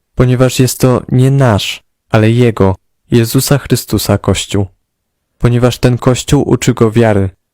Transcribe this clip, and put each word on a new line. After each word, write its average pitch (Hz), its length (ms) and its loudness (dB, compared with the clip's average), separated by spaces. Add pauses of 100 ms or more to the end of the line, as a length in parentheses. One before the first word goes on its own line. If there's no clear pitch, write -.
(140)
ponieważ 127 440 0
jest 127 220 0
to 127 280 2
nie 131 220 2
nasz, 131 520 0 (280)
ale 110 200 2
Jego, 113 440 2 (360)
Jezusa 127 480 0
Chrystusa - 600 -2
Kościół. 98 480 -4 (720)
Ponieważ 120 400 0
ten 123 200 0
Kościół - 500 0
uczy 123 260 0
go 113 160 0
wiary, 104 400 0 (240)